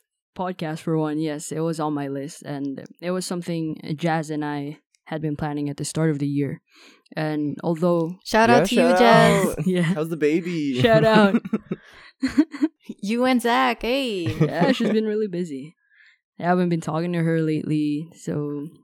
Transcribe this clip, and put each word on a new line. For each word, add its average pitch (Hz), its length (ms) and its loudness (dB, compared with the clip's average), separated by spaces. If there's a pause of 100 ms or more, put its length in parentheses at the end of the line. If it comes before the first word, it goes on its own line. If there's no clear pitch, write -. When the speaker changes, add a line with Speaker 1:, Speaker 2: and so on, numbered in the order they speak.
(360)
Speaker 1:
podcast, 180 440 -6
for 160 180 -2
one, 156 220 -2
yes, 156 340 -6
it 156 80 -6
was 165 180 -2
on 151 140 -2
my 143 160 -4
list, 139 340 -8
and 139 420 -8 (160)
it 170 100 -4
was 185 140 -4
something 170 520 -6 (180)
Jazz 160 340 -2
and 151 140 -4
I 147 360 -8 (260)
had 156 160 -8
been 151 160 -4
planning 147 320 -4
at 143 80 -8
the 151 80 -6
start 160 240 -2
of 143 100 -2
the 143 80 -2
year. 143 340 -4 (540)
And 151 480 -4
although 170 600 0
Speaker 2:
Shout 226 240 4
Speaker 3:
Yeah, 240 80 8
Speaker 2:
out - 100 6
to 240 80 -2
you, 226 60 6
Speaker 3:
shout 247 180 4
Speaker 2:
Jazz. 226 480 6 (100)
Speaker 3:
out. - 20 -
Speaker 1:
<laughs> 156 80 -4
Yeah. 180 160 2
Speaker 3:
How's 160 260 0
the 165 80 -4
baby? 151 640 0
Speaker 1:
Shout 220 240 6
out. 214 420 6
Speaker 3:
<laughs> - 40 -6 (720)
Speaker 1:
<laughs> 262 100 -2 (720)
Speaker 2:
You 233 220 0
and 254 160 4
Zach, 240 400 0
hey. 220 520 -2 (120)
Speaker 1:
Yeah, 165 280 2
she's 226 180 0
been 220 140 0
really 214 220 -2
busy. 165 480 -8 (640)
I - 40 -8
haven't 180 260 2
been 165 120 0
talking 165 320 -4
to 170 100 0
her 165 180 2
lately, 151 720 -2
so 147 520 -6 (160)